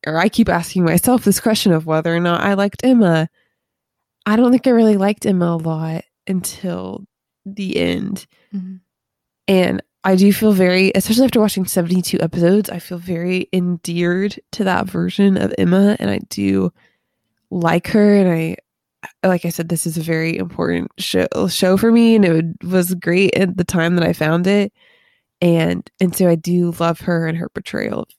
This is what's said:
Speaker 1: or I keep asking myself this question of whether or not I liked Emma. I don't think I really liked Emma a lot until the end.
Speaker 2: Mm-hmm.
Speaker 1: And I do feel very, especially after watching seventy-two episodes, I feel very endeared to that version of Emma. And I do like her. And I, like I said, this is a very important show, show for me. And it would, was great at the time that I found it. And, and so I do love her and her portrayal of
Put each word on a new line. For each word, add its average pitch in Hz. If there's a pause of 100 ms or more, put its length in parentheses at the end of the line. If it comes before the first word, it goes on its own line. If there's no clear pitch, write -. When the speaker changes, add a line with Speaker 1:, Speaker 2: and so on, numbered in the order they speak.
Speaker 1:
or 156
I 185
keep -
asking 175
myself 196
this 202
question 214
of 160
whether 160
or 170
not 175
I 202
liked 196
Emma. 190 (960)
I 208
don't 240
think 247
I 262
really 220
liked 202
Emma 185
a 170
lot 160 (240)
until 175 (400)
the 196
end. - (260)
Speaker 2:
Mm-hmm. 190 (720)
Speaker 1:
And 185 (200)
I 190
do 196
feel 214
very, 185
especially 220
after 247
watching 202
seventy-two 180
episodes, 175
I 175
feel 175
very 180
endeared 175 (120)
to -
that 190
version 190
of -
Emma. 196
And -
I 98 (100)
do - (800)
like 170
her. 208
And 190
I, 165 (680)
like 180
I 175
said, 165
this 170
is 160
a 165
very 160
important -
show, - (240)
show 190
for 226
me. 226
And 208
it 175
would, 165
was 185
great 180
at 185
the 180
time 170
that 170
I 170
found 165
it. 202 (680)
And, 170 (100)
and 180
so 180
I 170
do 175
love 170
her 165
and 160
her 170
portrayal -
of -